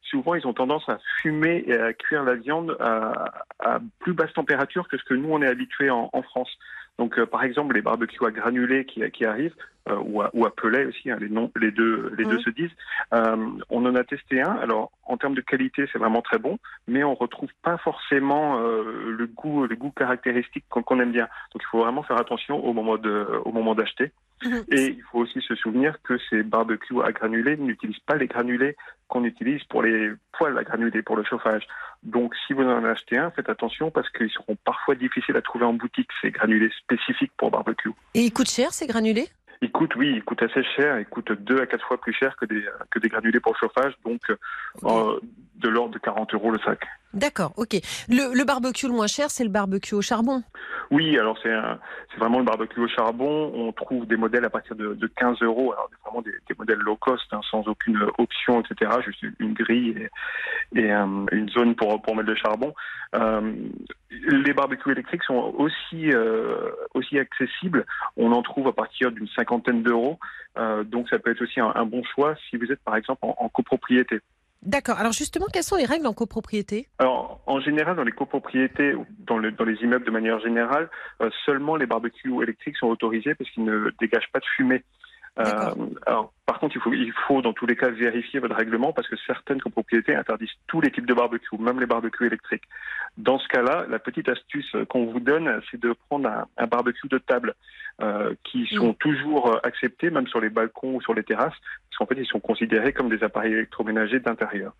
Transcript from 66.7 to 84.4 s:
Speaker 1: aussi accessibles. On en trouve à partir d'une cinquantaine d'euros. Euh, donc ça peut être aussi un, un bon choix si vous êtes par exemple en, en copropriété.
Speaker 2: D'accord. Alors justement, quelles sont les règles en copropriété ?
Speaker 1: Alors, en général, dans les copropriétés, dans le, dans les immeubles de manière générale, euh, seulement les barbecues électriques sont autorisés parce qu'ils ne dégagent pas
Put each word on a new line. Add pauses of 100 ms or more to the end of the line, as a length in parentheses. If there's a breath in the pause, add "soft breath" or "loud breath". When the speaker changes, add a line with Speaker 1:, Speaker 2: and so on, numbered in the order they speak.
Speaker 1:
aussi
accessibles. (320 loud breath)
On
en
trouve
à
partir
d'une
cinquantaine
d'euros. (380 loud breath)
Euh,
donc
ça
peut
être
aussi
un,
un
bon (120)
choix (140)
si
vous
êtes
par
exemple
en,
en
copropriété. (420)
Speaker 2:
D'accord.
Alors
justement,
quelles
sont
les
règles
en
copropriété ? (120)
Speaker 1:
Alors,
en
général,
dans
les
copropriétés, (260)
dans
le,
dans
les
immeubles
de
manière
générale, (320 loud breath)
euh, (160)
seulement
les
barbecues
électriques
sont
autorisés
parce
qu'ils
ne (100)
dégagent
pas